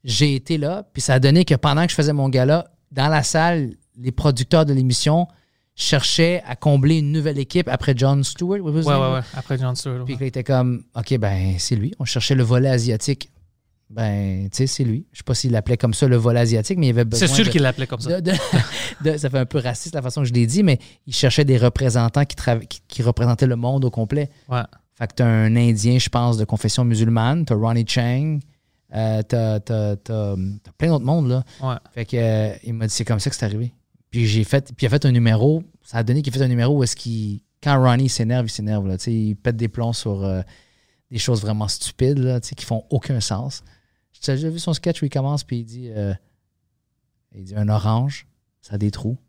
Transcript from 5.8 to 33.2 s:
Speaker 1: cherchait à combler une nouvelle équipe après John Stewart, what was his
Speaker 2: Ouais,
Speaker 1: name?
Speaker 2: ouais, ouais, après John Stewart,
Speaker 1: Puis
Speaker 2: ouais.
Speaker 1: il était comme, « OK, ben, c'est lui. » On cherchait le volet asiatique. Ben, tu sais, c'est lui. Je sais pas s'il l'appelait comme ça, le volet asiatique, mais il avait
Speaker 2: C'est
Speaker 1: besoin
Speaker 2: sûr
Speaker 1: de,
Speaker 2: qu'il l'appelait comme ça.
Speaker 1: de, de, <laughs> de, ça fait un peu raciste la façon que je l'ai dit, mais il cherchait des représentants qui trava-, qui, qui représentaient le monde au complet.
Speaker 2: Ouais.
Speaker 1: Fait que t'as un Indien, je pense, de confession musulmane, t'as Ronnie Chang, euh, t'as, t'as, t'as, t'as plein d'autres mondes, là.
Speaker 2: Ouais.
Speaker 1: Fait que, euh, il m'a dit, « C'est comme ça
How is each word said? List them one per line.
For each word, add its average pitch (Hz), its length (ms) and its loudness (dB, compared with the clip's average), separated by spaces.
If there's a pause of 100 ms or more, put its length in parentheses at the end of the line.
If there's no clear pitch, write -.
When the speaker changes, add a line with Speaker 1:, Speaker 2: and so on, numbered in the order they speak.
Speaker 1:
cherchait 165 680 2
à 131 100 -8
combler 147 420 4
une 147 120 0
nouvelle 151 280 -2
équipe 170 300 -2
après 131 280 0
John 135 260 2
Stewart, 185 380 -4
what 160 100 -4
was 160 120 0
his 156 40 0
Speaker 2:
Ouais, 143 60 2
Speaker 1:
name? 139 100 2 (100)
Speaker 2:
ouais, 131 60 0
ouais, 120 60 -6 (100)
après 135 240 -6
John 127 160 -2
Stewart, 127 300 -8
Speaker 1:
Puis 127 100 -6
Speaker 2:
ouais. 131 80 -8
Speaker 1:
il 135 40 -4
était 127 180 -6
comme, « 127 400 0 (100)
OK, 117 240 -2
ben, 95 400 0
c'est - 180 -2
lui. » 127 220 -2
On 135 60 -4
cherchait 127 300 -2
le 127 80 4
volet 123 260 2
asiatique. 123 640 -2 (580)
Ben, 101 600 -2
tu - 80 -8
sais, 131 100 2
c'est 135 160 -2
lui. 117 260 -2
Je - 80 -20
sais - 60 -20
pas 123 100 -2
s'il 123 160 -2
l'appelait 117 260 0
comme 113 180 0
ça, 143 120 2
le 123 100 4
volet 120 240 2
asiatique, 117 380 0
mais 143 100 4
il - 20 4
avait 120 100 2 (160)
Speaker 2:
C'est 117 60 2
Speaker 1:
besoin 165 140 2
Speaker 2:
sûr 220 100 4
Speaker 1:
de, 165 40 2
Speaker 2:
qu'il 151 120 2
l'appelait 131 260 -2
comme 120 120 -8
ça. 175 200 -2
Speaker 1:
de, 170 100 -2
de, 180 60 2 (680)
<laughs> 156 100 2
de, 151 40 -2
ça 147 140 -2
fait 135 80 0
un 123 80 0
peu 151 120 -4
raciste 127 380 -6
la 139 60 -4
façon 127 200 -4
que 123 60 0
je 120 40 -2
l'ai 120 140 4
dit, 160 160 2
mais 156 160 4 (280)
il 135 80 -8
cherchait 147 300 4
des 131 140 4
représentants 120 680 2
qui - 120 -6
trava-, 117 300 -2
qui, - 200 -16
qui - 160 -6
représentaient 120 460 2
le 123 80 0
monde 131 280 0
au 120 60 2
complet. 139 400 -2 (180)
Speaker 2:
Ouais. 123 120 -2 (360)
Speaker 1:
Fait 113 120 -6
que - 80 -14
t'as 123 100 4
un 113 300 4
Indien, 117 420 4
je - 100 0
pense, 120 280 2
de 107 80 0
confession 113 400 0
musulmane, 117 600 2
t'as 120 120 0
Ronnie 113 320 0
Chang, 131 500 -2 (560)
euh, 110 320 0
t'as, 110 320 0
t'as, 104 380 -2
t'as, 104 400 -4
t'as 98 420 -8
plein 160 100 0
d'autres 143 180 2
mondes, 147 220 2
là. 127 140 0 (200)
Speaker 2:
Ouais. 127 140 -4 (160)
Speaker 1:
Fait 117 120 -8
que, 123 120 -4
euh, 110 360 0 (100)
il 117 120 -8
m'a 110 120 -4
dit, « 104 80 -4
C'est 117 100 -2
comme 110 140 0
ça 139 120 -4